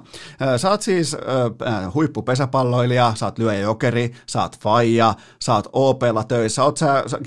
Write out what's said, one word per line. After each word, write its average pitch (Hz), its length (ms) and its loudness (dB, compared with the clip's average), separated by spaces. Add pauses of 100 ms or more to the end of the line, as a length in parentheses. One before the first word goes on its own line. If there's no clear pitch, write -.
(420)
ö, 131 160 2
sä 185 120 0
oot 208 120 2
siis, 170 320 0
ö, - 40 -6
ö, 117 760 -2
huippupesäpalloilija, 123 1200 2
sä 110 100 -4
oot 98 120 -6
lyöjäjokeri, 113 760 0 (140)
sä - 140 -4
oot - 180 -6
faija, 113 540 4 (300)
sä 123 120 2
oot 104 180 -2
O 135 200 2
P:lla 120 300 0
töissä, 117 400 0
oot 143 140 2
sä, 139 300 2
sä 120 200 -6